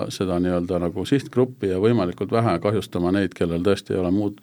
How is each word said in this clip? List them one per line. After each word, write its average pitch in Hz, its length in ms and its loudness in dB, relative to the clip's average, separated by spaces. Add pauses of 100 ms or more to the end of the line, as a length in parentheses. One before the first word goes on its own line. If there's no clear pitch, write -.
seda 92 320 -2
nii-öelda 90 420 0
nagu 87 240 -2
sihtgruppi 127 640 0
ja 92 100 0
võimalikult 101 540 0
vähe 113 260 2
kahjustama 92 540 0
neid, 98 220 0
kellel 85 280 0
tõesti 101 300 0
ei 95 80 0
ole 90 100 2
muud, 104 320 0